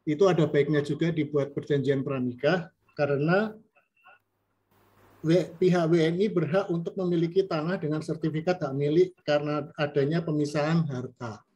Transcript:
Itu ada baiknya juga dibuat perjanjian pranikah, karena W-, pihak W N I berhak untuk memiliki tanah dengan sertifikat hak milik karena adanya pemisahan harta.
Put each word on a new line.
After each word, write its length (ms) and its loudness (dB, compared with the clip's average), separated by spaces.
Itu 240 2
ada 240 4
baiknya 320 2
juga 320 -2
dibuat 400 -2
perjanjian 480 0
pranikah, 720 -2
karena 560 0
W-, 400 2
pihak 280 4
W 120 4
N 160 2
I 120 2
berhak 440 0
untuk 240 -4
memiliki 480 0
tanah 320 -2
dengan 240 -4
sertifikat 600 -2
hak 120 -4
milik 480 2
karena 560 -2
adanya 480 0
pemisahan 640 0
harta. 560 -10